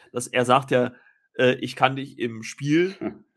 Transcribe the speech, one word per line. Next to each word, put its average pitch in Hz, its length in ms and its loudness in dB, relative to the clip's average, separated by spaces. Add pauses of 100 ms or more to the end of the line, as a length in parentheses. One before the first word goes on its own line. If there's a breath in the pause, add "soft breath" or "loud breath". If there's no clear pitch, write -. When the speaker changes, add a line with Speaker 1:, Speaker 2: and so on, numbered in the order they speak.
(120)
Speaker 1:
dass 123 160 -6
er 123 160 0
sagt 131 260 4
ja, 123 220 2 (440 soft breath)
äh, 127 200 4
ich 123 180 -8
kann 135 220 2
dich 135 220 -12
im 113 240 -6
Spiel, 156 560 -2
Speaker 2:
Hm. - 260 -10 (120)